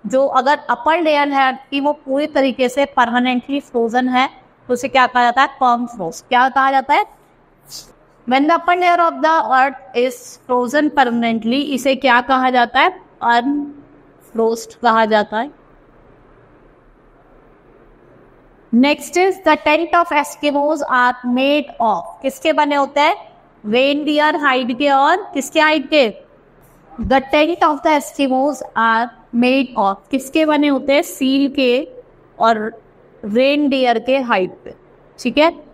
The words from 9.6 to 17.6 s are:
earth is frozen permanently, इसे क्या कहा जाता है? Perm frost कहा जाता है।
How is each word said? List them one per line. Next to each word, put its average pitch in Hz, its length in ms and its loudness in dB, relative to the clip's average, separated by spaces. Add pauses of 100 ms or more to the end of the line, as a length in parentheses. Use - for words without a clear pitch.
earth 269 360 -4
is 247 240 -2 (260)
frozen 254 520 0
permanently, 233 640 0 (120)
इसे 269 220 0
क्या 247 240 4
कहा 254 300 0
जाता 247 300 2
है? 370 200 0 (240)
Perm 240 320 0 (760)
frost 226 500 -4
कहा 226 220 2
जाता 214 340 0
है। 277 120 -6 (3250)